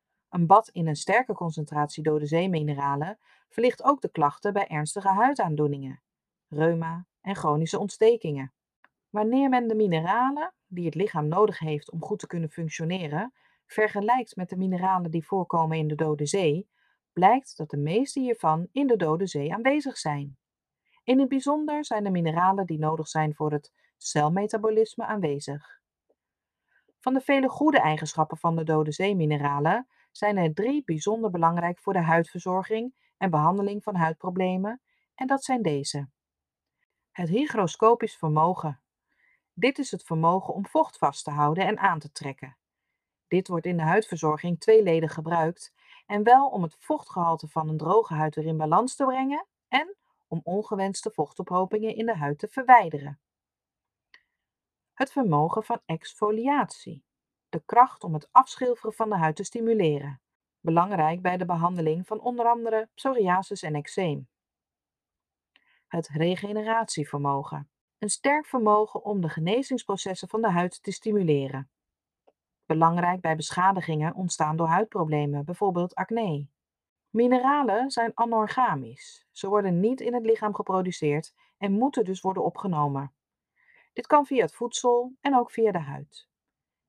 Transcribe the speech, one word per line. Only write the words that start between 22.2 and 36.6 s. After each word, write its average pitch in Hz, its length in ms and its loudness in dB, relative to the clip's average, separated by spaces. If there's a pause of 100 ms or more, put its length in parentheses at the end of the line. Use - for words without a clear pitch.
die 165 140 -6
nodig 156 280 -2
zijn 156 280 -2
voor 151 160 -2
het 147 220 -6 (240)
celmetabolisme 214 1080 0
aanwezig. 147 720 -6 (1200)
Van 262 140 -2
de 262 80 2
vele 269 280 2
goede 294 300 2
eigenschappen 156 580 0
van 165 180 -2
de 165 80 -2
Dode 156 280 2
Zeemineralen 156 960 0 (240)
zijn 208 260 -2
er 165 160 2
drie 254 300 -2
bijzonder 208 480 -2
belangrijk 170 480 0
voor 196 140 -4
de 190 80 0
huidverzorging 185 920 -2 (220)
en 190 120 -2
behandeling 196 540 0
van 208 120 -6
huidproblemen, 185 880 -2 (340)
en 262 120 -6
dat 269 160 0
zijn 254 180 -2
deze. 143 480 -4 (1040)